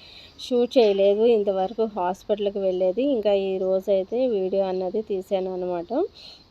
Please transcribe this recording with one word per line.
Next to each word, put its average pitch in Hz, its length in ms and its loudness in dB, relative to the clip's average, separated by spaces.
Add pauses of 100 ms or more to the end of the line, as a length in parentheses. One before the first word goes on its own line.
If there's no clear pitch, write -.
(480)
షూట్ 247 300 2
చేయలేదు 202 460 4
ఇంతవరకు 208 600 0
హాస్పిటల్కి 202 720 -4
వెళ్ళేది. 185 440 0
ఇంకా 220 300 0
ఈ 190 260 0
రోజు 190 320 0
అయితే 202 360 0
వీడియో 196 380 0
అన్నది 185 380 -4
తీసాను 185 500 -4
అనమాట. 180 520 -4 (460)